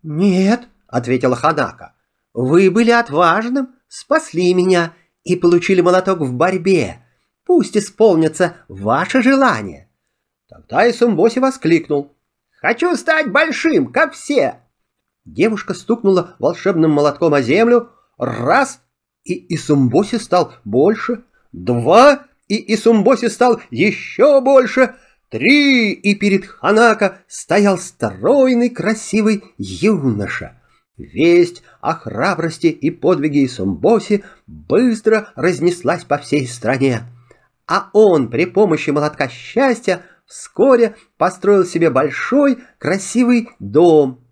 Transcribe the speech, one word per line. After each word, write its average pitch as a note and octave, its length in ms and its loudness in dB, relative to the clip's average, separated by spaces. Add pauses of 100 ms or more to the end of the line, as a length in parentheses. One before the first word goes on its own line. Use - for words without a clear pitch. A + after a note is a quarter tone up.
"Нет", — F#3+ 640 0 (200)
ответила B2 480 -2
Ханако, — D3+ 580 -4 (400)
"вы D#3 360 2
были A3+ 220 2
отважным, A#3 840 -2 (120)
спасли F3+ 680 -2
меня F3 400 0 (300)
и F3+ 120 -2
получили F3 460 2
молоток F#3 380 0
в B2+ 140 -6
борьбе. E3 720 -2 (420)
Пусть D4+ 320 0
исполнится E3+ 800 0 (120)
ваше B2+ 540 -2
желание". G#3+ 680 -2 (600)
Тогда - 400 -2
Исумбоси A3+ 500 0
воскликнул: E3 760 -2 (440)
"Хочу E4 360 -2
стать D#4 360 -2
большим, A3+ 600 0
как - 220 -2
все!" F#3 460 -4 (680)
Девушка G3 480 -4
стукнула F#3+ 680 -2
волшебным D#3+ 520 0
молотком D3 420 0
о C#3 80 2
землю A3+ 500 2 (260)
раз, C3 640 -2 (420)
и - 320 -8
Исумбоси D3 600 0
стал F3+ 380 -2 (120)
больше, F3 580 -2 (280)
два, C#3+ 720 2 (220)
и G#3+ 260 -4
Исумбоси A3+ 560 2
стал A#3+ 400 0
ещё G#3+ 720 0
больше, B3+ 540 2 (340)
три, B3 640 2
и G3+ 220 -2
перед G3+ 300 -2
Ханако G#3+ 840 0
стоял G3 500 0
стройный, A#3 920 0
красивый G#3+ 720 -2 (140)
юноша. G#2+ 1000 -4 (400)
Весть E3+ 680 0 (160)
о D#3+ 140 -4
храбрости D#3+ 760 -4
и D#3 240 -2
подвиге D3 540 0
Исумбоси B2+ 760 -2 (240)
быстро G#3+ 880 -2
разнеслась E3+ 680 -2
по D3 140 -2
всей C#3+ 300 -4
стране. B2+ 560 -2 (640)
А F#3 260 -4
он F3 360 4
при B2+ 160 -2
помощи F3 440 0
молотка D3 400 -4
счастья A3 760 -4 (220)
вскоре A#3+ 720 0 (220)
построил F#3 480 0
себе E3+ 240 0
большой, A3+ 720 0 (180)
красивый A3+ 720 -2 (100)
дом. C#3 720 2